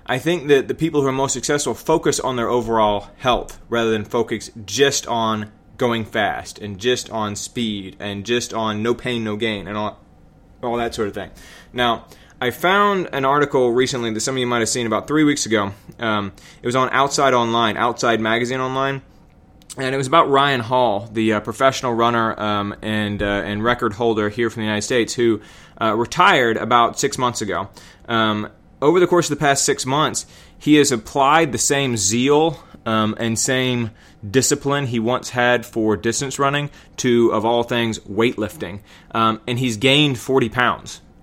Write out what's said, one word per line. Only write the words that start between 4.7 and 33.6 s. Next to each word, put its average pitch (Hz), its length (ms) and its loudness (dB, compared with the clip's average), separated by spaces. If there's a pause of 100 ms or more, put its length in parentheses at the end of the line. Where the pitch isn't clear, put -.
on 110 420 -2 (260)
going 117 300 -2
fast 92 520 -4
and 101 200 -12
just 120 320 -2
on 107 260 -4
speed 104 640 -8
and 101 240 -8
just 117 300 -4
on 107 280 -4
no 117 120 0
pain, 120 280 -6
no 107 140 -4
gain 104 320 -6
and 104 80 -8
all, 107 240 -6 (640)
all 120 160 -2
that 117 160 -4
sort 110 120 -2
of 98 60 -6
thing. 98 180 -10 (400)
Now, 120 360 -2 (340)
I 123 100 -2
found 196 640 0
an 135 140 -2
article 139 440 2
recently 120 440 0
that 107 60 -4
some 131 160 -2
of - 20 -4
you 123 80 0
might 120 140 0
have 110 100 0
seen 120 160 -2
about 110 200 -2
three 156 160 2
weeks 147 220 2
ago. 104 280 0 (260)
Um, 104 340 -2 (300)
it - 40 -4
was 123 100 0
on 127 160 2
Outside 135 420 2
Online, 117 420 2
Outside 113 460 0
Magazine 117 380 0
Online, 135 420 -4 (760)
and 131 180 -4
it 135 40 0
was 135 80 -2
about 143 240 4
Ryan 139 300 4
Hall, 113 520 0
the, 110 220 2
uh, 104 60 0
professional 131 520 0
runner, 117 480 0
um, 104 400 -2
and, 104 420 -2
uh, 104 40 0 (180)
and 104 180 -4
record 120 300 0
holder 107 380 0
here 117 180 -2
from 113 140 -6
the 107 40 -4
United 107 140 -2
States, 117 320 0
who, 113 300 2 (360)
uh, 110 160 0
retired 123 600 4
about 117 420 2
six 135 200 -2
months 120 240 -2
ago. 95 260 -4 (400)
Um, 107 400 0 (320)
over 165 180 4
the 175 80 6
course 175 240 2
of 143 80 -4
the 151 60 -2
past 139 220 2
six 139 180 0
months, 139 400 -2 (340)
he 151 180 4
has 143 140 6
applied 143 640 2
the 117 60 -4
same 139 400 0
zeal, 139 640 2 (240)
um, 110 320 0
and 113 200 -2
same 127 520 -2 (380)